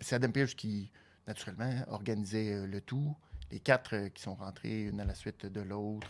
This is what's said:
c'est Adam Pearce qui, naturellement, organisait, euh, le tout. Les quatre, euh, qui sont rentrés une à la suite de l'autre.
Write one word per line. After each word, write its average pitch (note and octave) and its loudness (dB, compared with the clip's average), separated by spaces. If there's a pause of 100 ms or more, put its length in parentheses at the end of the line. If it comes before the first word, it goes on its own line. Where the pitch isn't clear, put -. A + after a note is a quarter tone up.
c'est - 0
Adam B2 4
Pearce C3+ 4
qui, G#2 -2 (340)
naturellement, G#2+ -2 (160)
organisait, G#2+ 2
euh, G2+ 0
le G2 -2
tout. D3 0 (340)
Les - -6
quatre, B2+ 6
euh, G2+ 0
qui - -14
sont F#2+ -4
rentrés G#2+ -4
une G#2 -2
à G2+ -2
la G2 2
suite - -8
de G2 -4
l'autre. G#2 -4